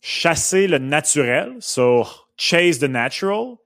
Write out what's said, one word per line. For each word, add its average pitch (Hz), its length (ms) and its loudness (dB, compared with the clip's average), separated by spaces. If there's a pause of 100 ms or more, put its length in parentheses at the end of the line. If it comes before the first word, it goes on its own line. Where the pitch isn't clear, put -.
Chasser 190 640 0
le 165 120 2
naturel, 147 800 0
so 123 480 2 (280)
chase 170 440 2
the 143 80 0
natural 196 800 -4